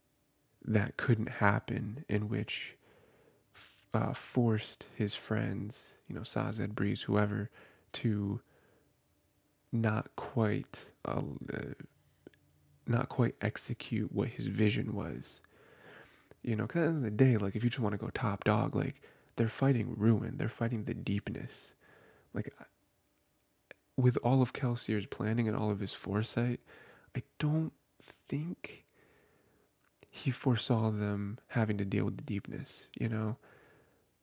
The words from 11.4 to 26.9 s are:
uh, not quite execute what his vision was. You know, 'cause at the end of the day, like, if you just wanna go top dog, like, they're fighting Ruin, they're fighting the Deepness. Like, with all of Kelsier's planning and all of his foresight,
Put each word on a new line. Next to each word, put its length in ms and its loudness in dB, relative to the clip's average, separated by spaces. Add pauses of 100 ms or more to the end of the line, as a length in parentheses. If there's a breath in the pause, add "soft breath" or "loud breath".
uh, 200 -6 (1120)
not 220 2
quite 320 2
execute 720 -2
what 180 0
his 180 -6
vision 460 2
was. 480 -8 (1000 loud breath)
You 140 -2
know, 120 -2
'cause 100 -4
at 40 2
the 60 4
end 100 2
of 60 0
the 80 0
day, 260 6
like, 180 0
if 80 0
you 60 4
just 100 -4
wanna 180 2
go 120 -4
top 340 -2
dog, 320 4
like, 260 -2 (340 loud breath)
they're 140 2
fighting 460 2
Ruin, 420 4
they're 120 -2
fighting 360 -4
the 80 -4
Deepness. 800 -4 (600 loud breath)
Like, 200 -6 (1500)
with 240 6
all 180 6
of 120 2
Kelsier's 520 -2
planning 420 0
and 100 0
all 120 0
of 100 -2
his 140 -6
foresight, 680 0 (540 loud breath)